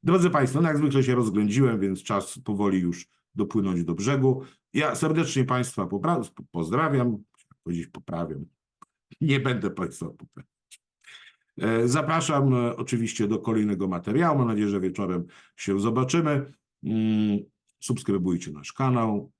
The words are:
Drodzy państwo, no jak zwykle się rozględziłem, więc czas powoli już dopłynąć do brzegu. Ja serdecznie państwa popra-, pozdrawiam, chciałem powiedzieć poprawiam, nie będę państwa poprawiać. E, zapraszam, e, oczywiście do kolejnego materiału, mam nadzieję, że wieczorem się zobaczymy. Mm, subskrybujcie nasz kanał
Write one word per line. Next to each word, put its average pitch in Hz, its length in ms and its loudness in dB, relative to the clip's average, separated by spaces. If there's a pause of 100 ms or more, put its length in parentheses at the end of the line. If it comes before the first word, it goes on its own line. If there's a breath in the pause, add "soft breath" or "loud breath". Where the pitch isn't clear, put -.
Drodzy 175 260 4
państwo, 139 320 2
no 170 60 4
jak 151 100 2
zwykle 139 260 2
się 127 120 2
rozględziłem, 110 640 2
więc 95 240 -2
czas - 360 -4
powoli 98 400 0
już 87 280 -2 (280)
dopłynąć 95 480 0
do 82 120 -2
brzegu. 131 480 2 (300 loud breath)
Ja 147 220 0
serdecznie 156 500 0
państwa 123 400 -2
popra-, 98 460 -2 (200)
pozdrawiam, 123 560 0
chciałem - 560 -10
powiedzieć 85 240 -6
poprawiam, 78 580 -8 (760)
nie 139 180 2
będę 117 320 -2
państwa 87 340 -8
poprawiać. - 760 -20 (760 loud breath)
E, 117 300 2
zapraszam, 147 680 2
e, 120 220 0
oczywiście 113 520 -2
do 104 120 0
kolejnego 107 480 0
materiału, 120 500 0
mam 127 100 2
nadzieję, 107 220 0
że 101 100 0
wieczorem 92 460 -2 (300 loud breath)
się 98 240 -2
zobaczymy. 131 760 0 (300)
Mm, 107 560 0 (400)
subskrybujcie 92 720 -2
nasz 73 220 -14
kanał 117 680 -2